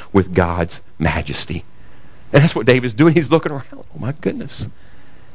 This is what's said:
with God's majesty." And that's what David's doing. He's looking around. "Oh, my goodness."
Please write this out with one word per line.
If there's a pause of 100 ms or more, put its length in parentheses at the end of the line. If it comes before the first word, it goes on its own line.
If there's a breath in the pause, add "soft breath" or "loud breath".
(120 loud breath)
with
God's (160)
majesty." (680 soft breath)
And
that's
what
David's
doing.
He's
looking
around.
"Oh,
my
goodness." (680 soft breath)